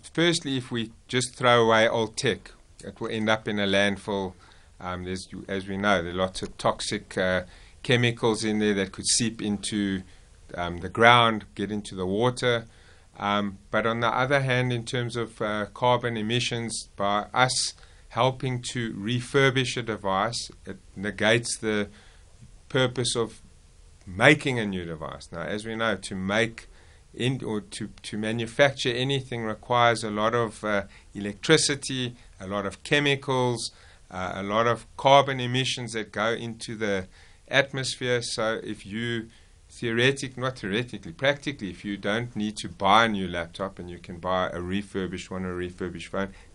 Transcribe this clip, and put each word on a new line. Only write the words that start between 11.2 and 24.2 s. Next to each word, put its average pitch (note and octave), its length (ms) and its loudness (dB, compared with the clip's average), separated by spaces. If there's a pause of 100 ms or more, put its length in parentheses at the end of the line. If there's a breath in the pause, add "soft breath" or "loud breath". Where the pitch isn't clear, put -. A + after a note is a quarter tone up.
get G2+ 160 -4
into G2+ 240 -8
the F#2 100 -4
water. A#2 600 0 (520 soft breath)
Um, G2+ 400 -2 (140)
but G#2+ 120 2
on A2+ 140 0
the A#2+ 80 2
other C3 360 2
hand, B2+ 300 0
in A#2+ 120 -4
terms A#2+ 320 -4
of, A#2 260 -6
uh, G#2 320 -2
carbon B2 420 2
emissions, A#2 800 -2
by G2+ 400 0
us B2+ 400 2 (340 soft breath)
helping B2+ 520 0
to A#2+ 320 -4
refurbish B2 840 2
a B2 40 -2
device, G2+ 680 -2 (160)
it F#2+ 100 -12 (180)
negates G#2 640 0
the G#2+ 320 -2 (800 loud breath)
purpose B2+ 480 0
of A2+ 240 -2 (680)
making B2+ 520 4